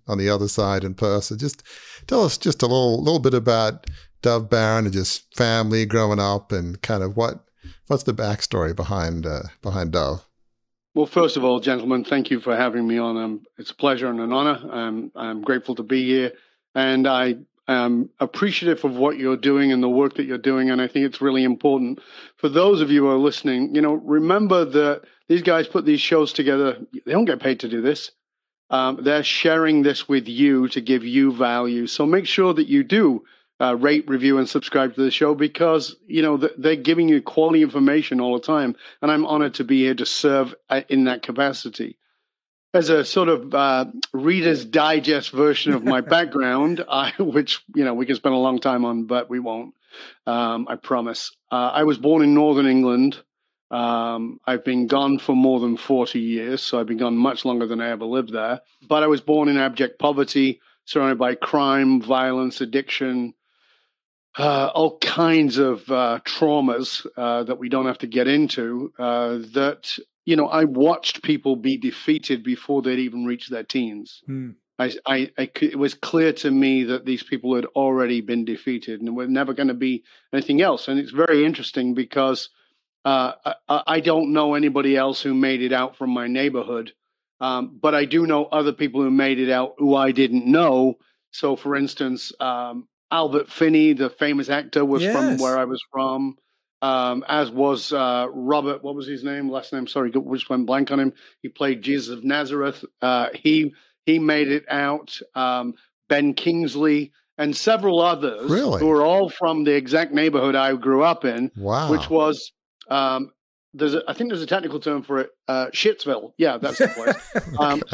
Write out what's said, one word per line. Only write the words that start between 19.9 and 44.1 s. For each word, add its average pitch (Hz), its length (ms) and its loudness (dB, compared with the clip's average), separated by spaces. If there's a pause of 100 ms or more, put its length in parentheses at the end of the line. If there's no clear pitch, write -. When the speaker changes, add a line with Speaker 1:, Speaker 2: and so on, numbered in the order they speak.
Speaker 2:
that 147 80 -2
you're 131 140 -6
doing, 131 320 0
and 127 120 0
I 127 60 0
think 139 180 0
it's 135 160 -6
really 131 220 2
important. 131 560 0 (380)
For 156 100 0
those 175 320 4
of 151 100 2
you 147 120 6
who 139 80 4
are 135 80 4
listening, 139 580 0
you 151 60 2
know, 151 140 2
remember 175 680 2
that 147 380 2 (260)
these 170 140 4
guys 165 260 2
put - 160 -2
these 151 160 4
shows 156 320 2
together. 139 460 0 (280)
They 120 60 -6
don't 208 140 2
get 127 160 -2
paid 131 180 0
to 120 80 -8
do 113 140 -4
this. 143 300 -2 (580)
Um, 131 320 0
they're 147 200 2
sharing 160 640 2
this 139 240 0
with 127 220 0
you 131 400 4
to 135 100 -6
give 120 240 0
you 131 300 2
value. 120 540 0
So - 180 -2
make 180 200 2
sure 185 280 2
that 151 140 0
you 139 180 4
do, 156 380 2 (380)
uh, 123 140 2
rate, 147 340 2
review, 135 300 2
and 131 100 0
subscribe 135 460 -2
to 135 60 -2
the 131 100 2
show 151 220 2
because, 151 600 0 (120)
you 160 140 0
know, 151 160 2
th-, 151 200 0
they're 156 180 2
giving 160 320 2
you 147 140 6
quality 160 400 2
information 139 580 2
all 123 140 0
the 123 120 -2
time. 143 300 0 (260)
And 147 80 0
I'm 151 160 2
honored 151 300 0
to 139 80 -4
be 131 200 4
here 131 120 2
to 120 100 -4
serve, 139 480 0 (160)
uh, 135 200 0
in 135 160 4
that 127 160 -2
capacity. 131 760 -6 (760)
As 165 160 2
a 151 160 4
sort 180 240 2
of, 156 240 0
uh, 135 320 2 (260)